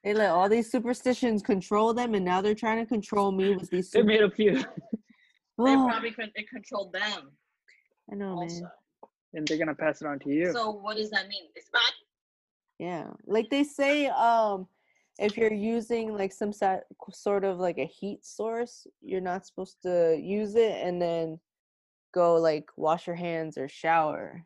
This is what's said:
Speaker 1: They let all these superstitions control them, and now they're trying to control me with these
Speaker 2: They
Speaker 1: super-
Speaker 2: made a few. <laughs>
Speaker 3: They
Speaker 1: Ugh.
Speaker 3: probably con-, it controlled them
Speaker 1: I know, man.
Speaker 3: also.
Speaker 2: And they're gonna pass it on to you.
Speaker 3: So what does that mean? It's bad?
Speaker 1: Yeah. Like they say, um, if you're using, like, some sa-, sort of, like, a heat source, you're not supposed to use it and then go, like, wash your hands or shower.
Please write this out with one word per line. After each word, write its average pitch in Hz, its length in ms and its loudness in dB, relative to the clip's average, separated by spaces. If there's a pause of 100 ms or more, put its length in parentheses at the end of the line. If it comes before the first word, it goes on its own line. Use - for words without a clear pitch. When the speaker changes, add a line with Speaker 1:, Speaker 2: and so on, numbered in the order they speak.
Speaker 1:
They 202 100 0
let 214 160 4
all 175 180 6
these 220 240 2
superstitions 240 680 0
control 214 520 2
them, 240 220 0
and 190 80 0
now 180 180 2
they're 208 140 2
trying 220 240 -2
to 233 60 -2
control 202 460 0
me 190 240 2
with 180 140 -8
these 180 220 -2
Speaker 2:
They - 80 4
Speaker 1:
super- 226 80 6
Speaker 2:
made 214 140 6
a 202 100 4
few. 190 380 2
<laughs> - 40 -20 (840)
Speaker 3:
They 262 140 6
Speaker 1:
Ugh. 262 160 6
Speaker 3:
probably 226 220 -2
con-, 220 240 -10
it 214 120 -10
controlled 202 460 -10
them 185 380 -6 (800)
Speaker 1:
I - 40 -10
know, 196 200 -6
man. 180 80 -6
Speaker 3:
also. 170 240 -10 (680)
Speaker 2:
And 156 140 -6
they're 156 100 -2
gonna 156 160 -2
pass 151 300 -2
it 156 40 -6
on 143 120 -6
to 143 100 -8
you. 160 240 0
Speaker 3:
So 226 160 -2
what 208 280 -8
does 214 120 -4
that 196 180 -4
mean? 302 180 -14 (100)
It's - 160 -20
bad? - 100 2 (960)
Speaker 1:
Yeah. 170 300 -8 (180)
Like 220 240 0
they 285 140 2
say, 285 420 0
um, 214 600 2 (500)
if 208 180 0
you're 220 160 2
using, 226 640 -4
like, 196 160 -2
some 208 220 -4
sa-, 190 280 0 (300)
sort 202 320 0
of, 190 140 0
like, 175 220 -2
a 131 80 -2
heat 196 360 -10
source, 226 640 -8 (160)
you're 190 180 -6
not 185 280 -6
supposed - 340 -12
to 175 400 4
use 202 320 -4
it 220 200 4 (120)
and 180 160 -2
then 165 380 -2 (720)
go, 170 220 6
like, 156 400 2
wash 160 320 -2
your 175 80 -4
hands 165 420 -6
or 135 100 -6
shower. 160 800 -2